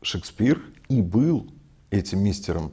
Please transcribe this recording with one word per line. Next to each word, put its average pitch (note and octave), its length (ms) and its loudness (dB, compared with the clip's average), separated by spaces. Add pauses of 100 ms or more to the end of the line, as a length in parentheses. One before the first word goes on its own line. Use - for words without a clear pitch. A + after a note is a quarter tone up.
Шекспир - 600 0 (280)
и B2+ 120 4
был A#2+ 500 2 (400)
этим G2 320 0
мистером E2 500 -2